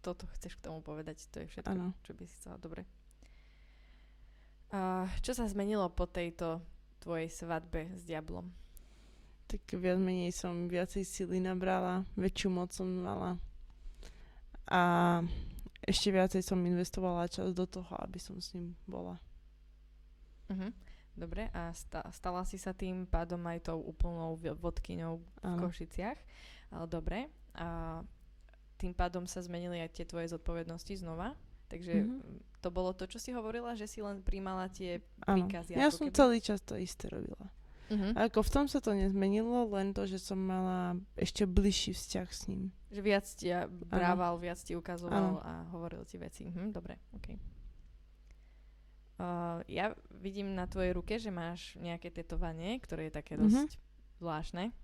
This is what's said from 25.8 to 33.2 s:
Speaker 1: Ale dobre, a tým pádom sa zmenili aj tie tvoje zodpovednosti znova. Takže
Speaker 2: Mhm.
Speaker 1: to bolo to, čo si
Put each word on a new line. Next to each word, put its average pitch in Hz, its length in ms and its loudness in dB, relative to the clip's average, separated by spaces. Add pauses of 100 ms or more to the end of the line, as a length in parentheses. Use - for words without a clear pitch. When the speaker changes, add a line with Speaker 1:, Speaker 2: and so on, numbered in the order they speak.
Speaker 1:
Ale 165 160 -6
dobre, 165 320 0 (360)
a 165 480 -4 (720)
tým - 160 0
pádom 175 340 2
sa 180 140 -6
zmenili 175 400 -4
aj 165 160 -4
tie - 80 -6
tvoje 170 260 -4
zodpovednosti 165 680 -4
znova. 180 420 -6 (260)
Takže 180 380 2
Speaker 2:
Mhm. 247 160 -2 (400)
Speaker 1:
to 180 100 -2
bolo 185 220 0
to, 185 160 -4
čo 233 120 -10
si 254 120 -8